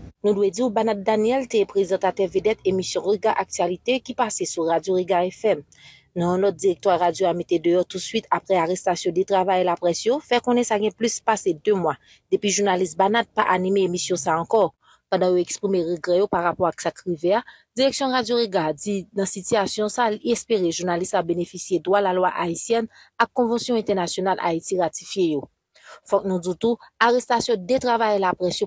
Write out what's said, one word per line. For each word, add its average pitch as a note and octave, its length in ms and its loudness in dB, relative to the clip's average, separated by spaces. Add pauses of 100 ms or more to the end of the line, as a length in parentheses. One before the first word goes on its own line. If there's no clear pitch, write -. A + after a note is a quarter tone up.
(240)
Nous G#3 100 4
devons G3 160 2
dire A#3 200 -2
Banat A3 260 0
Daniel A3 480 0
était A3 220 0
présentateur F#3+ 600 0
vedette F#3+ 380 0
émission F#3 360 0
Regard G3+ 380 0
Actualité F#3 600 -2
qui B3 140 -12
passait A3 300 -2
sur E3 220 -4
Radio E3 300 0
Regard F3+ 360 0
F - 140 -8
M. F3 160 2 (540)
Non, F3 220 0
notre F#3+ 200 0
directeur F3+ 420 2
radio F3 280 2
a E3 60 2
mis F3 120 -4
dehors F3 400 2
tout - 120 -10
de F3+ 40 -4
suite - 300 -4
après F3+ 240 0
arrestation F3 560 0
des F3+ 120 0
travailleurs F#3 420 2
la F3 100 0
presse, F3 340 -2 (120)
fait A#3+ 200 0
qu'on A#3+ 160 0
est B3 60 2
ça A3 140 0 (200)
plus A3+ 240 -2
passé G3 420 0
deux G#3+ 120 4
mois D#3+ 200 0 (340)
depuis F#3 200 0
journaliste F#3 480 0
Banat G3+ 260 0 (100)
pas G#3+ 100 2
animé F#3 400 2
émission F3+ 340 -2
ça E3 200 0
encore. F3+ 360 2 (380)
Pendant F#3 180 2
qu'il F3+ 120 2
exprimé F#3 420 -2
regret F3 440 0
par F3+ 140 -2
rapport F3 240 0
à D#3+ 100 2
sa - 140 -4
crivière, F3+ 540 -2 (320)
direction C4 340 0
Radio A#3+ 260 0
Regard F#3 380 0
dit G3 400 -4
dans G3 140 -2
situation G#3 600 -2
ça, A#3 240 0
il A3 200 -2
espérait G3+ 400 0
journaliste F3 420 -4
a F#3+ 80 2
bénéficié F3 580 -2
droit F#3+ 220 2
la F#3 120 2
loi F#3 160 2
haïtienne F3+ 580 -2 (320)
à A#3 120 4
convention A#3+ 440 0
internationale F#3+ 680 -2
Haïti F3 380 -2
ratifiée E3+ 540 -2
yo. C#3 140 -4 (560)
Faut - 180 0
que G3+ 60 -6
nous F#3 120 0
disions E3+ 160 -4
tout, A#3 220 -2 (220)
arrestation A#3+ 560 2
des F#3+ 220 -2
travailleurs A3+ 440 2
la F#3 120 2
presse F3+ 340 -2